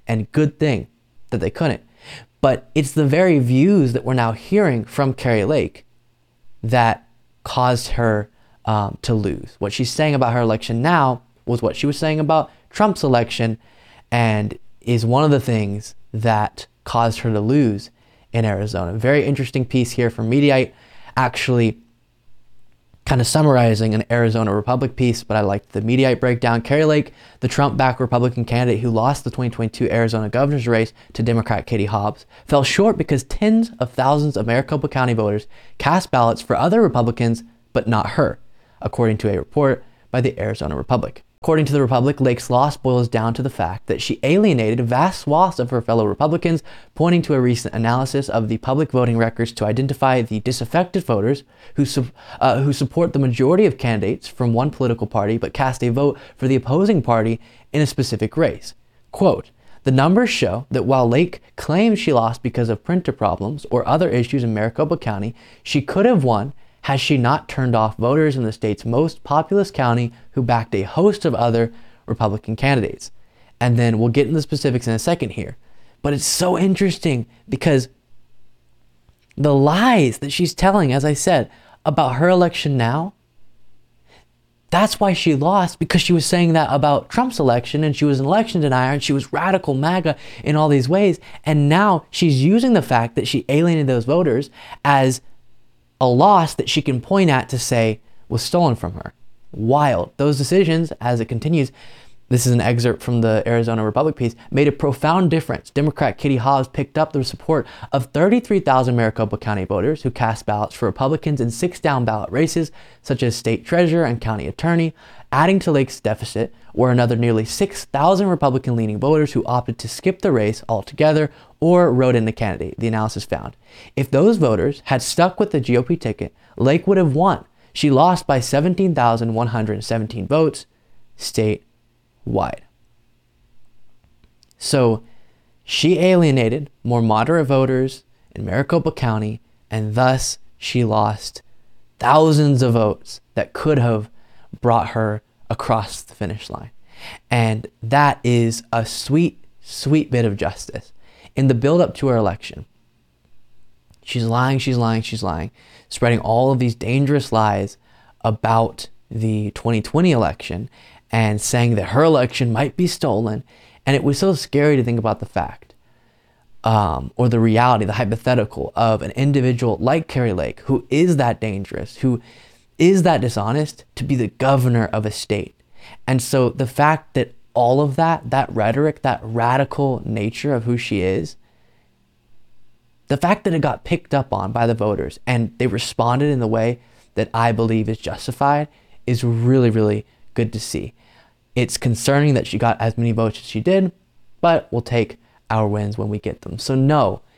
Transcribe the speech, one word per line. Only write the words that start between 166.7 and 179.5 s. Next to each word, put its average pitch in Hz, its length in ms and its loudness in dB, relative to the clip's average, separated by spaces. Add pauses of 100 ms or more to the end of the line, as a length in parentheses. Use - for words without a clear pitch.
or 123 100 2
the 117 120 2
reality, 113 440 4
the 101 100 -4
hypothetical 113 800 -4
of 110 260 0
an - 100 -8
individual 127 640 0
like 139 300 -2
Kari 120 240 -2
Lake, 78 300 -6
who - 280 -2
is 160 280 2
that 120 240 0
dangerous, 101 560 -8
who 123 240 -2 (560)
is 180 260 4
that 165 160 4
dishonest, 120 640 -4 (120)
to 120 100 -8
be 139 100 0
the 113 140 -2
governor 127 580 2
of 107 180 -4
a 104 60 -4
state. - 440 -6 (520)
And 127 140 2
so 127 280 2
the 131 180 -4
fact 151 480 0
that 127 180 -2 (200)
all 123 280 2
of 143 160 0
that, 160 340 0
that 131 200 0
rhetoric, 123 500 0
that 131 200 -2
radical 123 840 -2